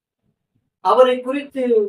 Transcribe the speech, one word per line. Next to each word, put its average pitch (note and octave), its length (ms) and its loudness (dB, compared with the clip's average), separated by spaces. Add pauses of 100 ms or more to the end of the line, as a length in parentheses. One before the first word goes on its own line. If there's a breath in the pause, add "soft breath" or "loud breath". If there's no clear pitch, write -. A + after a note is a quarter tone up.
(840)
அவரை B3 300 4 (120)
குறித்து C4+ 360 -8 (260)